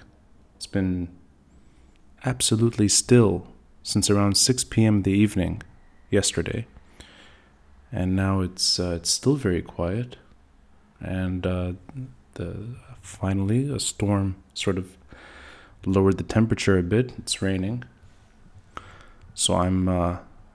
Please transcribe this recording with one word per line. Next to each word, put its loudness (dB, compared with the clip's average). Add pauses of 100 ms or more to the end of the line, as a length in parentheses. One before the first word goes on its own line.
(580)
It's -14
been -2 (1200)
absolutely 0
still 4 (360)
since 0
around 4
six 2
P 2
M 4
the 2
evening 2 (480)
yesterday. 0 (1200)
And -2
now 2
it's, -2
uh, -2
it's -6
still 2
very 0
quiet. -6 (800)
And, -4
uh, -2 (600)
the, -10 (260)
finally, -2
a -4
storm -2 (180)
sort -2
of -10 (880)
lowered 4
the -4
temperature 2
a 2
bit. 0
It's -8
raining. -2 (1500)
So -2
I'm, 2
uh, 0 (380)